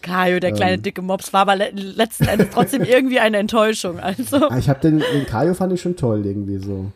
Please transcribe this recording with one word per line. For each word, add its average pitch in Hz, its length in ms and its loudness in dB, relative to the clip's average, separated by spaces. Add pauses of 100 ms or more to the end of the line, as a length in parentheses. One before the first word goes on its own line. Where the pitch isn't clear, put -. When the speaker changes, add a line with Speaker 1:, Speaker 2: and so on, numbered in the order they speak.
Speaker 1:
Kajo, 180 340 0
der 180 140 0
kleine, 185 220 2
Speaker 2:
Ähm. 185 80 -4
Speaker 1:
dicke 190 200 -6
Mops, 185 300 -6
war 196 100 4
aber 196 140 4
le-, 202 160 -2
letzten 196 540 -2
Endes 208 260 2
trotzdem 240 300 2
Speaker 2:
<laughs> - 20 2
Speaker 1:
irgendwie 254 340 2
eine 220 200 2
Enttäuschung, 214 600 0
also. 226 500 0
Speaker 2:
Ah, 131 100 0
ich 127 100 2
hab 135 120 2
den, 156 200 4
den 143 260 0
Kajo 156 280 0
fand 185 180 -2
ich 175 80 -2
schon 180 160 -4
toll 107 280 0
irgendwie 98 340 -4
so. 95 380 -6